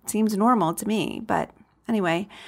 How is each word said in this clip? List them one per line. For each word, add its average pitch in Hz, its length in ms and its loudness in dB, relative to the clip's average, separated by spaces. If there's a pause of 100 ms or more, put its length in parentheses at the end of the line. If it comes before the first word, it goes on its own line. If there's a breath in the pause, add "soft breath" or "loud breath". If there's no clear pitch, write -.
seems 214 320 0
normal 202 380 4
to 208 120 -8
me." 202 380 -2
But - 240 -2 (380)
anyway, 190 400 0 (200 loud breath)